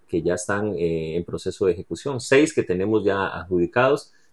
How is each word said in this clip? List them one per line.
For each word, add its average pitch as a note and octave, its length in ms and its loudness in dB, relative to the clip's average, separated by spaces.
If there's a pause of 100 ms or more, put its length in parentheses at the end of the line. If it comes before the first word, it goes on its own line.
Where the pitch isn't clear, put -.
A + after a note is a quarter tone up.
que F2 140 -2
ya E2+ 140 0
están, G2+ 420 -2
eh, D#2+ 400 -2
en F2 80 -4
proceso F#2 400 -4
de F2+ 80 4
ejecución, - 480 -6
seis D3 320 4
que A#2 100 0
tenemos G2 400 0
ya G2 240 2
adjudicados, F#2 880 0 (200)